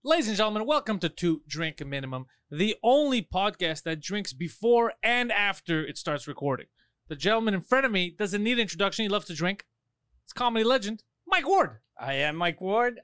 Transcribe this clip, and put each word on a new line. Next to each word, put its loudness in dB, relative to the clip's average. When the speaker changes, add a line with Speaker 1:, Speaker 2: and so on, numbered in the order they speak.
Speaker 1:
Ladies 2
and -2
gentlemen, 0
welcome 0
to -2
Two -2
Drink -6
Minimum, -8
the -2
only 4
podcast -2
that -4
drinks -6
before 2
and 0
after 0
it -10
starts -6
recording. -4
The -10
gentleman 2
in 0
front 2
of 2
me 2
doesn't -2
need 2
introduction. -2
He 0
loves 0
to -10
drink. -2
It's -20
comedy 2
legend, 0
Mike 2
Ward. 4
Speaker 2:
I -4
am 0
Mike -2
Ward. 0